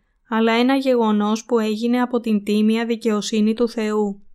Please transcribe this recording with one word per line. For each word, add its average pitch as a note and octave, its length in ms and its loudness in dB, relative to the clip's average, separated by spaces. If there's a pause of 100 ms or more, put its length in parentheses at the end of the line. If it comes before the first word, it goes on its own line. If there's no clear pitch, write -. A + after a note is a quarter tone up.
(280)
αλλά A3+ 240 0
ένα B3 240 2
γεγονός A3 680 0
που A#3+ 140 0
έγινε A3 420 0
από B3 200 -2
την G#3+ 240 0
τίμια G#3+ 420 0
δικαιοσύνη A3 680 0
του A#3 140 0
Θεού. G#3+ 540 -4 (120)